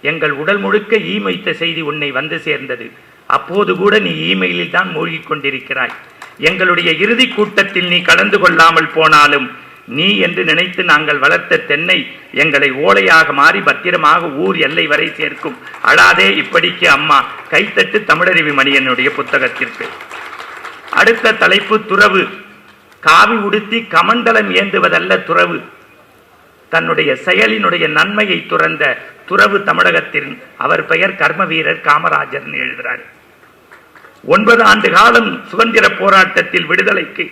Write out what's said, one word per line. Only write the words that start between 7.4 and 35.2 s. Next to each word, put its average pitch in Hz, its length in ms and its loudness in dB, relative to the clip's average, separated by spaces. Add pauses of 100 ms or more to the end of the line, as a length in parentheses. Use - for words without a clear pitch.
நீ 175 140 0
கலந்து 190 360 2
கொள்ளாமல் 165 500 4
போனாலும், 147 680 4 (300)
நீ 180 320 -2
என்று 180 260 -2
நினைத்து 175 400 -2
நாங்கள் 151 340 0
வளர்த்த 160 380 0
தென்னை 156 540 -2 (220)
எங்களை 143 400 0
ஓலையாக 160 600 4
மாறி 156 280 4
பத்திரமாக 165 680 0
ஊர் 175 280 -2
எல்லை 160 300 -2
வரை 151 280 -2
சேர்க்கும். - 420 -8 (280)
அழாதே." 180 600 4
இப்படிக்கு 180 400 -2
அம்மா. 147 440 2 (220)
கைத்தட்டு 208 540 0
தமிழருவி 160 480 0
மணியனுடைய 135 580 0
புத்தகத்திற்கு. 131 760 -4 (1040)
அடுத்த 220 440 2
தலைப்பு 202 520 0
துறவு. 196 420 2 (720)
காவி 196 360 4
உடுத்தி 208 440 -2
கமண்டலம் 214 720 0
ஏந்துவதல்ல 185 680 0
துறவு, 175 400 0 (1040)
தன்னுடைய 156 560 0
செயலினுடைய 185 640 0
நன்மையை 185 580 0
துறந்த 160 520 -2 (280)
துறவு 196 360 0
தமிழகத்தின், 165 800 -2 (140)
அவர் 156 300 -2
பெயர் 180 300 -2
கர்ம 160 280 -2
வீரர் 160 360 -4
காமராஜர்னு 151 720 -2
எழுதுறாரு. 67 480 -8 (1200)
ஒன்பது 220 380 4
ஆண்டு 208 280 4
காலம் 214 580 2